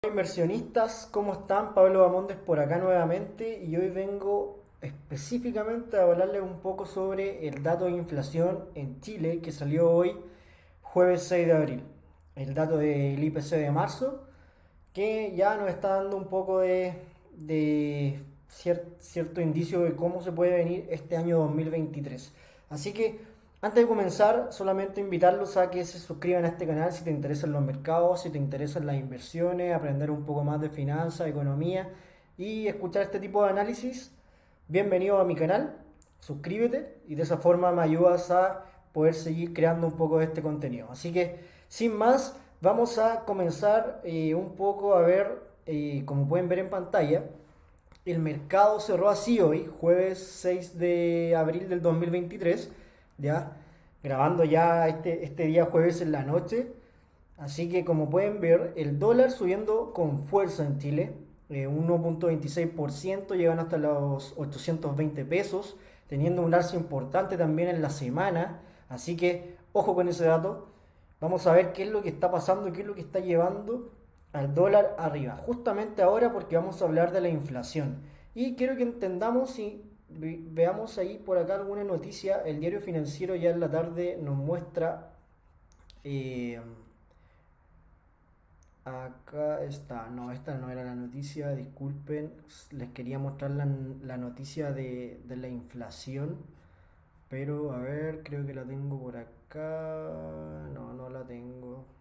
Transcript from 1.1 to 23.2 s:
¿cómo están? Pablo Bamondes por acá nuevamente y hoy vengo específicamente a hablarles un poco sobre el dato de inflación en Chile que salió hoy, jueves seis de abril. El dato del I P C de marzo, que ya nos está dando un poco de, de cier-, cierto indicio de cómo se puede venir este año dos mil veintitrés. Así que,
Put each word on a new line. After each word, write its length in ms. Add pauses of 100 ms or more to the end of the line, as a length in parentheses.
¿cómo 220
están? 400
Pablo 280
Bamondes 360
por 240
acá 160
nuevamente 880
y 120
hoy 120
vengo 760 (200)
específicamente 1120
a 60
hablarles 400
un 180
poco 240
sobre 640
el 140
dato 240
de 60
inflación 840
en 260
Chile 400
que 120
salió 380
hoy, 240 (680)
jueves 400
seis 240
de 80
abril. 300 (520)
El 160
dato 240
del 480
I 60
P 100
C 160
de 140
marzo, 540 (680)
que 420
ya 220
nos 140
está 240
dando 240
un 80
poco 320
de, 340 (420)
de 880 (280)
cier-, 340 (140)
cierto 420
indicio 400
de 160
cómo 240
se 100
puede 280
venir 320
este 260
año 220
dos 160
mil 160
veintitrés. 640 (340)
Así 240
que, 400 (320)